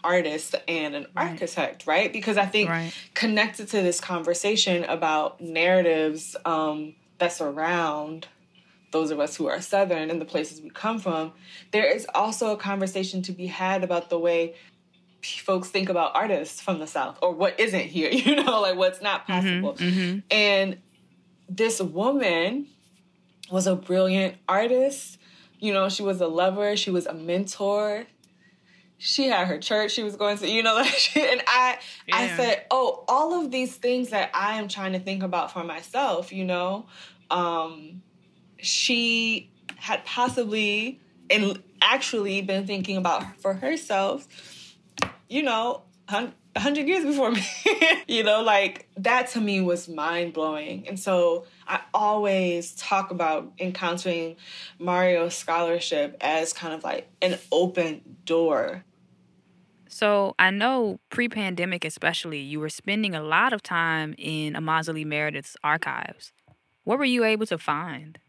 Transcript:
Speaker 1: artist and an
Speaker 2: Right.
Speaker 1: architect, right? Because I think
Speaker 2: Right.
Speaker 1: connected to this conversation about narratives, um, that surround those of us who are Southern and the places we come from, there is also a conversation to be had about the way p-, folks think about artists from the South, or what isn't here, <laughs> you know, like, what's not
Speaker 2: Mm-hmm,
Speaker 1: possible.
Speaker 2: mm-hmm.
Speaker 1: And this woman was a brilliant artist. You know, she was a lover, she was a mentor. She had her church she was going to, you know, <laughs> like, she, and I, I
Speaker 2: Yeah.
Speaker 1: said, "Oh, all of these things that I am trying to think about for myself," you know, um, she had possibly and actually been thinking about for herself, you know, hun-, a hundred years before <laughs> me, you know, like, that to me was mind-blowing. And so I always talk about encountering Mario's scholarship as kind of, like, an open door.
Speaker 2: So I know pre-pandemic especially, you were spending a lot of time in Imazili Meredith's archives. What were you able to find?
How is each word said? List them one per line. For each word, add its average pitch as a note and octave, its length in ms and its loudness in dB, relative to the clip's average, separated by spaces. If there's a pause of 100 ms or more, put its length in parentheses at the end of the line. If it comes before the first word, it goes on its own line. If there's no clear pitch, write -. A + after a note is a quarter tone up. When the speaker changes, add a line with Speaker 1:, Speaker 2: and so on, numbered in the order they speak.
Speaker 1:
artist D#3+ 520 0 (120)
and D3+ 280 -2
an C#3+ 100 -8 (100)
Speaker 2:
Right. E3+ 160 -2
Speaker 1:
architect, E3 540 -4
right? E3+ 260 2
Because G#3+ 240 -2
I G3 120 4
think G3+ 240 2
Speaker 2:
Right. E3 200 -2 (220)
Speaker 1:
connected G#3+ 560 0
to G#3 140 0
this F3 160 2
conversation F3 840 0
about D#3 540 0
narratives, E3 960 2 (100)
um, D#3 500 -2 (240)
that E3+ 120 2
surround D#3 960 -2 (600)
those D#3+ 220 0
of D3 80 -2
us D3 160 -2
who D#3+ 120 -2
are - 140 -2
Southern F3+ 480 2
and E3 100 -2
the D#3+ 60 -8
places D#3 340 -4
we - 120 -18
come A3+ 260 -4
from, E3 340 -2 (380)
there G#3+ 160 4
is A3 300 2
also A3 380 0
a G#3 40 -2
conversation F#3+ 680 -4
to F#3 100 -8
be F3+ 140 -10
had F#3 360 -2
about F3 260 0
the F3 80 2
way E3+ 380 2 (640)
p-, - 180 -10
folks F#3 300 -2
think F#3+ 200 0
about E3+ 260 2
artists G#3 440 0
from F3 200 -4
the D#3 80 -8
South, - 340 -6
or F3 120 2
what F3 260 0
isn't G3 240 2
here, D#3 260 -2
<laughs> - 20 -2
you C4+ 240 4
know, A#3+ 260 2
like, F#3 160 2
what's F#3 240 2
not G3+ 260 -2
Speaker 2:
Mm-hmm, F#3 340 0
Speaker 1:
possible. F#3+ 140 -2
Speaker 2:
mm-hmm. F3+ 440 0 (120)
Speaker 1:
And G3+ 460 4 (680)
this A3+ 320 0
woman G3 840 2 (840)
was F#3 160 2
a F#3 80 4
brilliant F#3 600 2 (120)
artist. B3+ 680 2 (400)
You G#3 140 0
know, F#3+ 160 4
she G3+ 140 -4
was F#3 180 0
a E3+ 60 4
lover, F#3+ 500 2
she G3+ 140 -2
was F3 160 0
a - 80 -4
mentor. G3+ 920 -2 (920)
She - 280 0
had F#3 200 2
her D#3 100 0
church G#3+ 340 0
she A#3 120 -2
was G3+ 120 -4
going G#3 220 0
to, F#3+ 100 -4
you A3 140 2
know, A3 140 4
<laughs> A#3 60 4
like, - 120 2
she, - 260 2
and B3+ 280 2
I, B3+ 320 4 (340)
I A#3+ 120 4
Speaker 2:
Yeah. A#3+ 120 -2
Speaker 1:
said, A#3+ 320 2
"Oh, B3+ 380 2
all D#4+ 360 2
of C4+ 60 -4
these B3+ 260 -2
things B3 360 0
that G3+ 240 0
I G3+ 240 0
am G#3 80 -6
trying F#3+ 260 -4
to F#3 60 -2
think F#3+ 240 -4
about F3 280 -2
for F3 120 -8
myself," F#3 680 -4
you F#3+ 140 -6
know, F#3 400 -2 (460)
um, E3 720 -2 (560)
she A#3 880 0 (280)
had - 280 -4
possibly A3 920 -2 (320)
and G3+ 300 2 (200)
actually G3+ 600 2
been F#3+ 240 -2
thinking F#3+ 300 -4
about F3+ 440 -2
for G3 140 0
herself, A3+ 720 -2 (1000)
you C4+ 140 -2
know, A#3+ 400 0 (260)
hun-, G#3+ 260 -4 (220)
a - 40 -4
hundred C#4+ 280 0
years F4+ 160 2
before C#4 280 2
<laughs> A3+ 60 2
me, F#3 80 -2 (600)
you A3 160 2
know, G#3+ 180 4
like, G3+ 460 2 (100)
that A#3+ 320 2
to A#3+ 100 -4
me G3+ 220 2
was F3 260 0
mind-blowing. D#3+ 1000 -4
And F#3+ 120 -8
so F3 460 2 (220)
I - 140 -4 (120)
always G3 800 2
talk F#3+ 380 -2
about E3 480 -2
encountering F3 800 -4 (420)
Mario's F3 560 2
scholarship E3 840 0
as D#3+ 340 0
kind D#3+ 200 -10
of, D#3+ 100 -10
like, - 240 -6 (140)
an F3+ 160 2 (140)
open E3+ 500 2 (240)
door. E3 580 2 (1040)
Speaker 2:
So G3+ 520 2
I F#3 100 8
know A3 500 0 (100)
pre-pandemic F#3 760 -4
especially, D#3+ 540 -4
you D3 200 -8
were D#3 100 -4
spending G3+ 440 -4
a D#3 80 -6
lot F3+ 320 2
of G#3 80 -2
time D#3+ 560 0
in D#3 360 -4
Imazili D#3+ 520 -2
Meredith's D3+ 580 -4
archives. D3 680 -4 (540)
What B3 120 2
were C#4+ 80 0
you B3 180 2
able A3 240 2
to E3 120 -4
find? D#3 580 -6 (120)